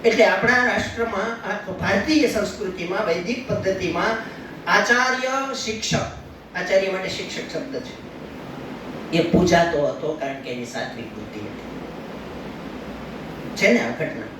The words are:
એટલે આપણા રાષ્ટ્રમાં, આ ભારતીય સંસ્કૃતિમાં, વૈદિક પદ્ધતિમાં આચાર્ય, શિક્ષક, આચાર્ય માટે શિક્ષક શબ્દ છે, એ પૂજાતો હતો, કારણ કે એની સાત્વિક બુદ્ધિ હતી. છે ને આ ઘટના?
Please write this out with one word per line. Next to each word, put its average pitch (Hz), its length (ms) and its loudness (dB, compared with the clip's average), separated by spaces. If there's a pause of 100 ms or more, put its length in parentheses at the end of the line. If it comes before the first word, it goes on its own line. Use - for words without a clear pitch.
એટલે 214 200 10
આપણા 240 400 6
રાષ્ટ્રમાં, 220 840 0
આ 190 220 -4
ભારતીય 208 560 4
સંસ્કૃતિમાં, 190 800 -2
વૈદિક 180 400 0
પદ્ધતિમાં 190 720 0 (540)
આચાર્ય, 254 800 2
શિક્ષક, 214 460 -2 (560)
આચાર્ય 190 340 2
માટે 185 200 -4
શિક્ષક - 480 -6
શબ્દ - 220 -6
છે, - 260 -12 (1040)
એ 165 200 2
પૂજાતો 170 560 6
હતો, 151 260 -2
કારણ 131 280 -6
કે 123 80 -10
એની 123 160 -6
સાત્વિક 117 400 -8
બુદ્ધિ 107 340 -10
હતી. - 400 -10 (1800)
છે 220 160 6
ને 233 60 4
આ - 120 -2
ઘટના? 127 320 -6 (160)